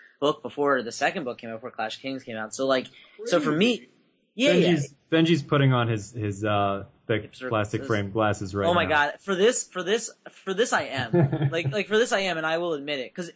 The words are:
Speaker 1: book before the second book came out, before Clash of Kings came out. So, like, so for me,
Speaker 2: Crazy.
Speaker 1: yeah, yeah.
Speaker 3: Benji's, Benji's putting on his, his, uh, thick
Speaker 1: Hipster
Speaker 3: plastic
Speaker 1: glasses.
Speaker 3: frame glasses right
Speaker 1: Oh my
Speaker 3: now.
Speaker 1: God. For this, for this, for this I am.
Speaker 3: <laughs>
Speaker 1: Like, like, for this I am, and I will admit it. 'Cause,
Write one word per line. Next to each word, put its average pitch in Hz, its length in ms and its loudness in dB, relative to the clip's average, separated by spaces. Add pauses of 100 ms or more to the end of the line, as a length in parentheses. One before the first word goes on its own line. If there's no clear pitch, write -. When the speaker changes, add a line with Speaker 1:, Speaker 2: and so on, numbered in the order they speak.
(200)
Speaker 1:
book 147 220 0
before 139 400 0
the 113 80 -8
second 156 340 -4
book 120 140 -8
came 113 120 -12
out, 113 60 -8
before 113 140 -12
Clash 110 260 -6
of - 60 -16
Kings 135 220 -10
came 113 120 -10
out. 110 180 -8
So, 135 120 -2
like, 131 220 0 (380)
so 175 140 4
for 147 120 0
me, 208 260 2
Speaker 2:
Crazy. - 120 -20 (440)
Speaker 1:
yeah, 185 180 4
yeah. 175 200 6
Speaker 3:
Benji's, 147 220 0 (180)
Benji's 160 300 4
putting 139 300 4
on 120 140 2
his, 107 260 -4
his, 104 320 -4
uh, 101 400 0 (220)
thick 104 260 -2
Speaker 1:
Hipster 127 160 -10
Speaker 3:
plastic 107 320 0
Speaker 1:
glasses. - 60 -10
Speaker 3:
frame 101 240 0
glasses 104 440 0
right 101 140 0
Speaker 1:
Oh 175 60 4
my 170 100 2
Speaker 3:
now. 143 60 -2 (200)
Speaker 1:
God. - 100 -6
For 196 140 -4
this, 208 320 2
for - 160 -8
this, 214 280 -2 (200)
for - 220 -8
this 226 200 0
I 202 120 2
am. 123 280 -6
Speaker 3:
<laughs> 143 380 2
Speaker 1:
Like, 160 220 -2
like, 208 160 -2
for 208 80 0
this 240 160 2
I 202 80 2
am, 180 160 -2
and 156 100 -4
I 165 120 0
will 175 160 -2
admit 143 240 -4
it. 120 160 -8
'Cause, 165 220 -10